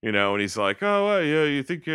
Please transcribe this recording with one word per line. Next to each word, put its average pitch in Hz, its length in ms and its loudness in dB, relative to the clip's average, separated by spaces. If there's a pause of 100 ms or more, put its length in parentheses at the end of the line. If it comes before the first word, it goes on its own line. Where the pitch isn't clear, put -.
you 110 80 -2
know, 101 240 4
and 101 60 0
he's 101 160 -2
like, 104 260 0
"Oh, 202 240 2
well, 202 160 2
yeah, 156 220 0
you 143 180 0
think, 160 240 -8
uh, 160 80 -4